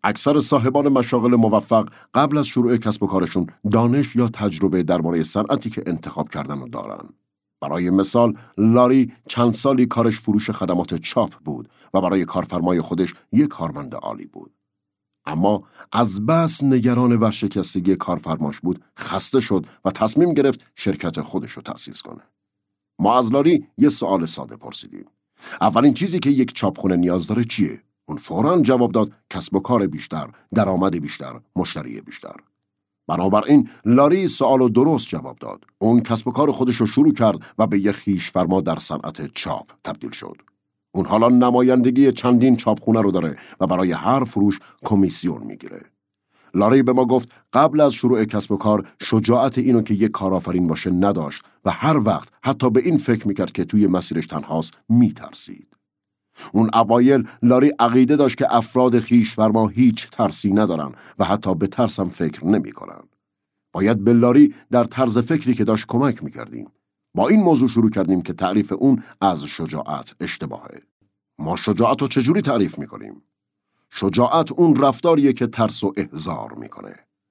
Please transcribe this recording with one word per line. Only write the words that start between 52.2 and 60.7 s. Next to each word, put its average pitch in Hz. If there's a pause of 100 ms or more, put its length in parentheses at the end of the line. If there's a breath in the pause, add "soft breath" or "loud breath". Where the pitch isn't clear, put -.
حتی 131
به 120
این 160
فکر 110
می‌کرد 98
که 90
توی 104
مسیرش 92
تنهاست - (140 soft breath)
می‌ترسید. - (760 loud breath)
اون 110
اوایل 120 (140)
لاری 127
عقیده 123
داشت 139
که -
افراد 120
خویشفرما 110
هیچ 113
ترسی -
ندارن 87 (260 loud breath)